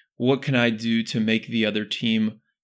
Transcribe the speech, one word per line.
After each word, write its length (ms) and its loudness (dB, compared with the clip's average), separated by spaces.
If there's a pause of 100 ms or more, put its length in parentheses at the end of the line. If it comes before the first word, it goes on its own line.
(180)
"What 240 2
can 140 -2
I 140 4
do 340 0
to 160 -4
make 280 0
the 180 0
other 200 -2
team 560 -2 (220)